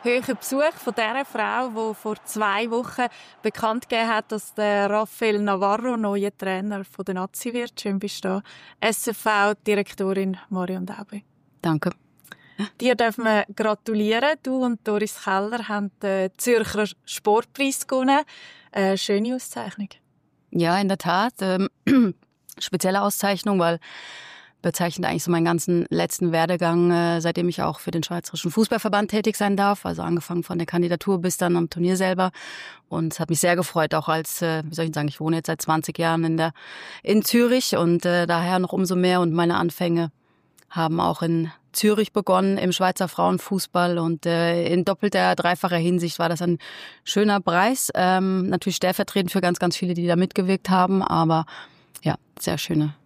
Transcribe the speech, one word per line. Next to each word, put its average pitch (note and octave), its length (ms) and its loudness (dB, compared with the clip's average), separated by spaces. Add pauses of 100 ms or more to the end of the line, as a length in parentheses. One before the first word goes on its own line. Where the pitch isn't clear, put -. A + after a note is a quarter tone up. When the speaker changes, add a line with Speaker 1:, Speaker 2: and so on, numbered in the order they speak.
Speaker 1:
hohen B3 340 0
Besuch D4 360 0
von - 200 -6
der A#3 320 -2
Frau, A3+ 440 -2
die A3 260 -4
vor G#3+ 280 -6
zwei G#3+ 460 -2
Wochen A#3+ 380 -2 (340)
bekannt A3+ 480 -2
gegeben A3+ 200 0
hat, A3 220 -2
dass G#3+ 220 -8
der G3+ 380 2
Raphael G#3+ 480 0
Navarro G#3 580 0
neuer G3+ 400 0
Trainer G3 460 -4
von - 220 -10
der F#3+ 100 -4
Nazi F#3+ 360 -6
wird. A#3+ 300 -6
Schön G3 160 -2
bist G3 260 -6
du F#3+ 60 -2
da. F#3+ 120 -2 (380)
S-F-V-Direktorin G3+ 1600 0 (120)
Marion F#3 360 -4
Daube. G3+ 380 -12 (400)
Speaker 2:
Danke. E3 280 0 (880)
Speaker 1:
Dir B3 140 2
dürfen A#3 300 0
wir G#3+ 220 4 (100)
gratulieren. A3 880 0
Du C4 200 0
und A#3+ 240 -2
Doris G#3 360 -2
Keller G#3 440 -2
haben G#3 220 -2 (140)
den F#3+ 340 0
Zürcher A3 480 2 (200)
Sportpreis - 840 0
gewonnen. C4+ 340 2 (500)
Eine G3 280 0
schöne G#3+ 360 0
Auszeichnung. G#3+ 540 -10 (680)
Speaker 2:
Ja, E3+ 220 2
in G3 100 2
der F#3+ 120 0
Tat. F#3+ 420 0
Ähm, F#3 260 0 (200)
<clears throat> A#3+ 260 4 (460)
spezielle F#3+ 420 0
Auszeichnung, G3+ 560 0
weil E3+ 220 2 (800)
bezeichnet F3 480 -2
eigentlich E3 140 -2
so F3 80 -2
meinen E3 140 4
ganzen E3+ 440 0
letzten E3+ 420 0
Werdegang, E3+ 600 2
äh, E3+ 300 2
seitdem E3+ 280 0
ich F3 140 -4
auch D#3+ 160 -4
für - 100 -8
den E3+ 140 -4
Schweizerischen E3+ 480 -6
Fußballverband G#3 580 0
tätig G#3+ 260 0
sein G3+ 220 0
darf. G3+ 260 2
Also E3+ 200 -4
angefangen E3+ 400 -2
von F3+ 160 -6
der E3 80 -2
Kandidatur F3 520 0
bis F3 180 -2
dann F3 200 2
am E3+ 140 0
Turnier F3+ 260 0
selber. F#3 320 2 (580)
Und D#3+ 260 -2
es - 60 -12
hat E3 120 -2
mich D3+ 80 0
sehr F3 160 4
gefreut, D#3+ 400 0
auch D#3 140 -2
als, D#3+ 340 -2
äh, D#3+ 240 0
wie D#3+ 80 -10
soll E3 100 -2
ich D#3+ 80 -4
sagen, D3+ 140 -2
ich - 120 -6
wohne D#3+ 180 0
jetzt E3 100 -6
seit D#3 120 -2
zwanzig D#3+ 380 -2
Jahren E3 260 2
in D#3+ 140 2
der, D#3+ 160 0 (480)
in G#3 240 4
Zürich A#3+ 500 4
und, E3+ 300 2
äh, F3 220 2
daher F3 320 2
noch F3+ 140 -2
umso F#3 220 0
mehr. F3+ 260 4
Und E3+ 120 2
meine E3+ 240 2
Anfänge E3+ 540 0 (580)
haben E3 300 -2
auch E3+ 240 0
in E3 280 0 (200)
Zürich G#3 420 2
begonnen, F#3+ 460 2
im F#3 120 0
Schweizer F#3 360 0
Frauenfußball. F3 880 0
Und, E3 300 -2
äh, E3+ 440 0
in F3 140 2
doppelter, F#3 480 2
dreifacher F3 440 0
Hinsicht E3+ 420 0
war E3+ 100 2
das E3 140 -2
ein E3+ 160 0 (440)
schöner G3+ 380 2
Preis. F#3+ 540 2
Ähm, F#3 520 2
natürlich F#3 280 -2
stellvertretend F#3+ 560 0
für F#3+ 100 0
ganz, F3 160 2
ganz F3 180 0
viele, F3+ 200 -2
die F3 100 -2
da F3 100 4
mitgewirkt F#3 540 0
haben. F#3 320 4
Aber E3 440 2 (580)
ja, D#3 120 0 (240)
sehr E3+ 200 -2
schöne. D3+ 340 0 (120)